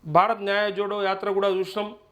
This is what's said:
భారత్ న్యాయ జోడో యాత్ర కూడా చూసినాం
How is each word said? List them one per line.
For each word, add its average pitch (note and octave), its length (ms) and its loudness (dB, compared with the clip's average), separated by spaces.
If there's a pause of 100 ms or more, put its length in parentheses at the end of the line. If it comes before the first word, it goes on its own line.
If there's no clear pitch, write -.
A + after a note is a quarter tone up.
భారత్ G3 360 4
న్యాయ G3+ 300 0
జోడో G3+ 300 -2
యాత్ర G3 300 -2
కూడా G3 160 2
చూసినాం G3 460 -2 (180)